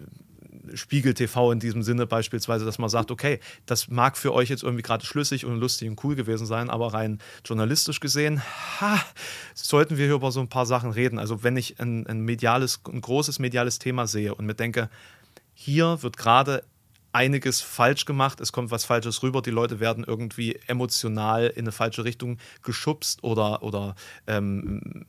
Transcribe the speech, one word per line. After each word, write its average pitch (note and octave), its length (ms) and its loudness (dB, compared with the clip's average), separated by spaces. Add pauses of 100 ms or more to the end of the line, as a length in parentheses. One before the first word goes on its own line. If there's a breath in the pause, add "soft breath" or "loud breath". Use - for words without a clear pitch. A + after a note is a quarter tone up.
(760)
Spiegel C3+ 400 2
T A#2+ 120 0
V B2 240 4
in A#2 100 2
diesem A2+ 220 -2
Sinne A#2+ 240 2
beispielsweise, A2+ 600 -2
dass G#2+ 120 -4
man A2+ 120 -2
sagt, A2+ 200 0
okay, C3+ 300 -2 (240 loud breath)
das - 240 -2
mag B2 300 2
für C3+ 160 0
euch B2 160 4
jetzt B2 120 -4
irgendwie A#2+ 200 -2
gerade A2+ 220 -2
schlüssig C#3 420 -2
und A#2+ 120 -2
lustig A#2 300 -2
und G#2+ 160 -6
cool D3 100 0
gewesen A2+ 320 -2
sein, A#2 220 -2
aber A#2 240 -2
rein A2 260 -2 (260 loud breath)
journalistisch A2+ 560 0
gesehen, D3 420 2 (380 loud breath)
ha, G3+ 200 2 (540 loud breath)
sollten D3 420 4
wir C#3+ 100 2
hier D3 80 4
über C3 160 0
so B2+ 100 -2
ein B2 80 -2
paar B2+ 180 0
Sachen A#2+ 240 2
reden. A#2 280 0
Also G#2+ 240 -4
wenn B2 140 2
ich - 240 -4
ein, A#2 260 -2
ein A2 140 -4
mediales, A#2+ 640 2
ein B2 140 -6
großes C#3+ 380 0
mediales B2 400 0
Thema B2 280 -2
sehe G#2 280 -2
und G#2+ 100 -6
mir G#2+ 100 -4
denke, A#2 360 -2 (640 loud breath)
hier D#3+ 480 2
wird A#2+ 160 -6
gerade C3 460 6 (500)
einiges C3 460 4
falsch - 460 4
gemacht, C#3 340 2
es A#2 120 -6
kommt A#2+ 180 -4
was A#2 160 -2
Falsches A#2 360 0
rüber, C3 200 2
die A#2+ 80 -4
Leute A2+ 300 0
werden A2+ 220 0
irgendwie A2+ 640 -4
emotional A#2 840 0
in A#2+ 160 -4
eine A2 80 -2
falsche A2+ 320 -2
Richtung A#2+ 340 -6 (240 loud breath)
geschubst - 600 -4
oder, A2 400 2
oder, G2+ 340 -4 (300 loud breath)
ähm, G2+ 840 -4